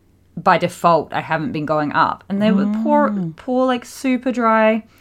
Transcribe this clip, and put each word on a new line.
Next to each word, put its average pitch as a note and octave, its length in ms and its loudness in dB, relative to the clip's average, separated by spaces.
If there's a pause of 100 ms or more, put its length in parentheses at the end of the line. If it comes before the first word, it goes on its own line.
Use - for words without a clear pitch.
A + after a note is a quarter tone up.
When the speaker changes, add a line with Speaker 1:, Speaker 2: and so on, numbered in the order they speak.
(400)
Speaker 1:
by F3 180 4
default, E3+ 540 0
I D3+ 80 -4
haven't D#3 300 -4
been D3+ 160 -4
going D3+ 280 -2
up." C#3+ 340 0
And G3 120 -4
they G#3+ 120 2
were G3+ 200 2 (120)
poor, D4 260 2
Speaker 2:
Mm. F3+ 240 -4
Speaker 1:
poor, B3+ 320 -2
like, B3 180 -2
super B3+ 460 -4
dry A3 540 2 (160)